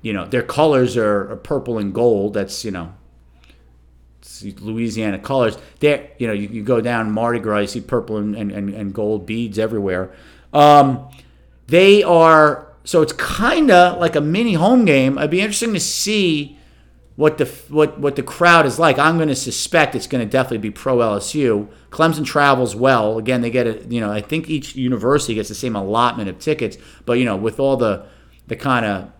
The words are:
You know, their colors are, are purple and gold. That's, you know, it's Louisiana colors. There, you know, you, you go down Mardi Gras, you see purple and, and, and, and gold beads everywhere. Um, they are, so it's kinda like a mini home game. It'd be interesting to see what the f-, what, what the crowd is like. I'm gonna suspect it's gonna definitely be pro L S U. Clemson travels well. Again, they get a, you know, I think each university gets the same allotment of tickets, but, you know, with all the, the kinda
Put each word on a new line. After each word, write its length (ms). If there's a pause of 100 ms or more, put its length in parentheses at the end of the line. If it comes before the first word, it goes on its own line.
You 100
know, 120
their 180
colors 540
are, 360
are 40
purple 420
and 140
gold. 420
That's, 300
you 60
know, 220 (1300)
it's 220 (180)
Louisiana 580
colors. 400 (220)
There, 380
you 100
know, 40
you, 160
you 140
go 180
down 300
Mardi 300
Gras, 200
you 60
see 140
purple 380
and, 180
and, 160
and, 180
and 240
gold 320
beads 320
everywhere. 540 (400)
Um, 580 (560)
they 380
are, 640 (160)
so 180
it's 120
kinda 840
like 160
a 60
mini 340
home 300
game. 340
It'd 120
be 100
interesting 340
to 60
see 760 (600)
what 220
the 80
f-, 220
what, 300
what 160
the 80
crowd 420
is 140
like. 220
I'm 180
gonna 160
suspect 640
it's 100
gonna 200
definitely 320
be 120
pro 300
L 160
S 180
U. 340 (220)
Clemson 340
travels 520
well. 420
Again, 220
they 100
get 160
a, 220
you 120
know, 120
I 80
think 280
each 280
university 580
gets 140
the 80
same 180
allotment 540
of 100
tickets, 400 (280)
but, 80
you 100
know, 100
with 240
all 180
the, 300 (400)
the 80
kinda 640